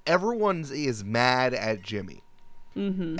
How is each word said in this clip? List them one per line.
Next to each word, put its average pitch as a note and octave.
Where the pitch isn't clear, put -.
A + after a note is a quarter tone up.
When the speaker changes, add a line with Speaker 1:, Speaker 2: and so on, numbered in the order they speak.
Speaker 1:
everyone F#3+
is C3
mad B2
at G#2+
Jimmy. G2+
Speaker 2:
Mm-hmm. F#3